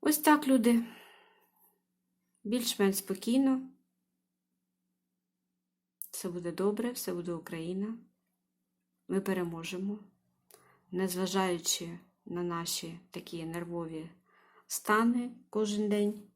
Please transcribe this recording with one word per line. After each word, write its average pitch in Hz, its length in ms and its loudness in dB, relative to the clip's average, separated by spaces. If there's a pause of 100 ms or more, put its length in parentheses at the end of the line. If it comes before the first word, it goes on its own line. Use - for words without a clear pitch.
Ось 302 180 2
так, 294 300 6
люди. 233 360 6 (1600)
Більш-менш 208 520 2
спокійно. 262 720 2 (2500)
Все - 180 -8
буде 175 240 -6
добре, 208 380 0
все 190 240 -6
буде 175 180 -6
Україна. 180 680 -6 (1080)
Ми 190 120 2
переможемо. 185 760 -4 (920)
Незважаючи 180 1080 0 (260)
на 175 180 -6
наші 170 580 -4 (100)
такі 170 360 -10
нервові 170 640 -8 (560)
стани 240 640 2 (200)
кожен 208 380 0
день 208 340 2 (140)